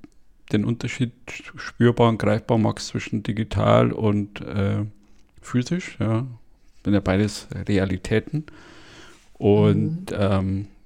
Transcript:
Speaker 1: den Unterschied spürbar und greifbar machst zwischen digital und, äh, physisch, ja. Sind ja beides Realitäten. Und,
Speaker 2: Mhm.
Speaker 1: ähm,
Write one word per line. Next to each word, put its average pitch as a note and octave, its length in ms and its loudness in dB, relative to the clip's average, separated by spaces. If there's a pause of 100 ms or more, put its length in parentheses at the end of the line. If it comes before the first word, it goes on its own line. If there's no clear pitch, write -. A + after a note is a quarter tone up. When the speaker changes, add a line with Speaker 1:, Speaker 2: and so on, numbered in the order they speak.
(520)
Speaker 1:
den G#2 120 0
Unterschied A#2 480 -4 (440)
spürbar A#2 520 2
und A2+ 100 2
greifbar G#2+ 400 0
machst A2 300 0
zwischen - 340 -4
digital A2 720 2
und, G#2 480 -2
äh, G#2 460 -2 (560)
physisch, B2+ 580 -4
ja. A2 260 0 (580)
Sind G2+ 100 2
ja G2+ 60 4
beides G2 480 0 (200)
Realitäten. G2+ 760 -2 (880)
Und, G#2 800 2
Speaker 2:
Mhm. - 60 -6
Speaker 1:
ähm, G2 500 0 (180)